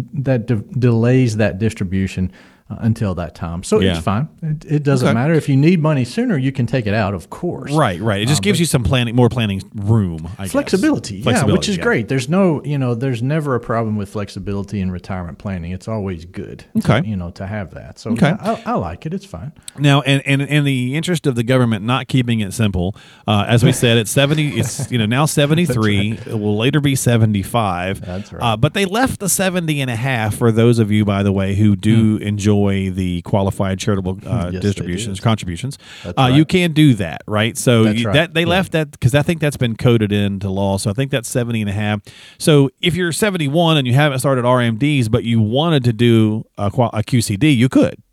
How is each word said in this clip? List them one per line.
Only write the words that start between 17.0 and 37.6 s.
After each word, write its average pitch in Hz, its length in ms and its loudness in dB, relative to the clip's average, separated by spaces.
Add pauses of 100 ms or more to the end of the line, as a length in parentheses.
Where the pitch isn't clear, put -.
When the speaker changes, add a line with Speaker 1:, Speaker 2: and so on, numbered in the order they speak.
Speaker 1:
you 107 100 -4
know, 87 140 -6
to 95 160 -12
have 101 260 -10
that. - 260 -18
So - 120 -6
Speaker 2:
Okay. 202 180 2
Speaker 1:
yeah, 208 360 -4
I, 214 60 -4
I - 40 -2
like 87 300 -6
it. 160 80 -8
It's 196 120 -8
fine. 92 260 -12 (260)
Speaker 2:
Now, 143 240 4
and, 139 240 0
and 139 160 2
in 147 220 0
the 131 320 -2
interest 165 320 -2
of 127 80 0
the 117 80 0
government 117 400 2
not 123 240 -2
keeping 120 320 2
it 95 140 -4
simple, 95 420 0 (320)
uh, 104 200 2
as 117 160 4
we - 100 6
said, 120 240 2
it's 110 140 -2
seventy, 147 460 2
it's, 120 320 -4
you 123 80 -2
know, 110 80 0
now 123 200 0
Speaker 1:
<laughs> - 180 -2
Speaker 2:
seventy-three, 110 680 2
Speaker 1:
That's - 160 -10
right. 113 80 -6
Speaker 2:
it 110 40 -2
will 104 180 0
later 143 220 2
be 139 160 0
seventy-five. 101 1080 0
Speaker 1:
That's 92 300 -10
right. - 100 -10
Speaker 2:
Uh, 113 160 0
but 139 160 0
they 196 120 0
left 226 340 -2
the 196 100 -4
seventy 175 520 -2
and 131 80 -2
a 120 60 -4
half 113 400 -2
for 117 160 2
those 113 280 4
of 104 120 4
you, 107 140 4
by 101 180 2
the 101 80 2
way, 98 240 0
who 104 200 6
do 107 420 4
Speaker 1:
Hmm. - 60 -6
Speaker 2:
enjoy 101 680 0
the 90 320 -2
qualified 98 560 -2
charitable, 95 460 -2
uh, 87 180 -2
Speaker 1:
<laughs> - 20 -
Yes, 90 80 -6
they 90 60 -6
Speaker 2:
distributions, 95 600 -4
Speaker 1:
do. - 40 -20
Speaker 2:
contributions. 110 540 -4 (260)
Speaker 1:
That's 90 140 -10
Speaker 2:
Uh, 131 60 2
Speaker 1:
right. 127 120 4
Speaker 2:
you 151 100 6
can 175 280 0
do 147 220 6
that, 82 320 -6
right? 107 300 -2
So 117 280 4